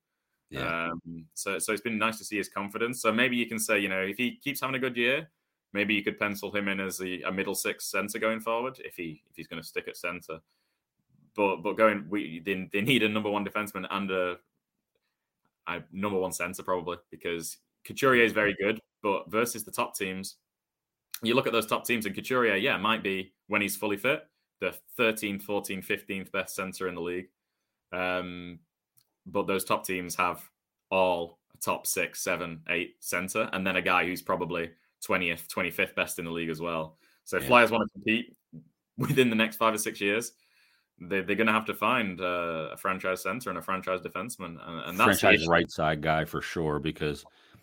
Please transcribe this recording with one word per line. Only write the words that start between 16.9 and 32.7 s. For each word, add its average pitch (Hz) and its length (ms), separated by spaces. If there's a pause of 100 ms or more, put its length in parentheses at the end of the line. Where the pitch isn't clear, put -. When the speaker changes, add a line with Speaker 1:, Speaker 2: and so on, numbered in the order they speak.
Speaker 2:
because 85 480 (260)
Couturier 120 400
is 107 80
very 104 220
good, 104 260 (220)
but 98 280
versus 110 340
the - 80
top - 240
teams, 95 400 (840)
you 113 120
look 135 120
at 123 60
those 113 140
top 117 180
teams 113 220
and 98 80
Couturier, 110 400
yeah, 104 220
might 107 260
be, 95 300 (160)
when 104 140
he's 98 140
fully 104 200
fit, 127 320 (320)
the 92 140 (220)
thirteenth, 110 460
fourteenth, 98 420
fifteenth 98 480
best 92 220
center 95 340
in 87 60
the 87 60
league. 90 280 (640)
Um, 90 680 (640)
but 95 200
those 95 180
top 104 200
teams 90 320
have 87 320 (420)
all 90 480 (160)
a - 40
top - 280
six, - 360
seven, 85 460
eight 87 320